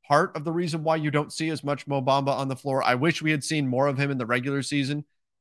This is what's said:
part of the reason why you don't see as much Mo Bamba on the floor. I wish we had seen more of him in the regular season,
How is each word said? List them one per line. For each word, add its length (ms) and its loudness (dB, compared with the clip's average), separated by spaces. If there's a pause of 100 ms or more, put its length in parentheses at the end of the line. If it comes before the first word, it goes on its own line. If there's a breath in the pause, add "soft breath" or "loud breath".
part 300 4
of 80 -8
the 80 -4
reason 320 -2
why 100 2
you 160 0
don't 220 0
see 160 -4
as 160 -4
much 240 -4
Mo 120 0
Bamba 280 2
on 180 0
the 80 -4
floor. 300 -2
I 100 4
wish 260 2
we 120 0
had 100 -2
seen 240 -2
more 220 2
of 100 -2
him 140 0
in 60 -4
the 80 -4
regular 360 0
season, 420 -2 (360)